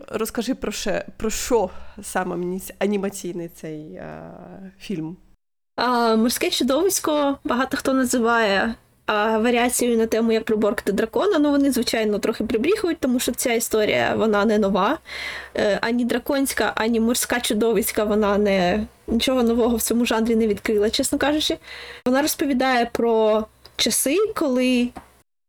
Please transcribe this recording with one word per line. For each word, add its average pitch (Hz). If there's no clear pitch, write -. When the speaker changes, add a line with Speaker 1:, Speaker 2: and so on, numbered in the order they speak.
Speaker 1:
розкажи 226
про -
ще, -
про 220
що 214
саме 180
мені 180
с-, 190
анімаційний 196
цей, 156
а, 160
фільм? 165
Speaker 2:
А, 233
"Морське 247
чудовисько" 294
багато 262
хто -
називає, 233
а, 214
варіацією 240
на 220
тему, 226
як 220
приборкати 208
дракона. 311
Ну, 294
вони, 277
звичайно, 220
трохи 226
прибріхують, 320
тому 254
що 262
ця 240
історія, 226
вона 208
не 214
нова. 196
Е, 202
ані 240
драконська, 247
ані 226
морська 240
чудовиська, 226
вона 208
не, 196
нічого 254
нового 233
в 214
цьому 240
жанрі 226
не 220
відкрила, 208
чесно 269
кажучи. 302
Вона 254
розповідає 262
про 220
часи, 262
коли, 254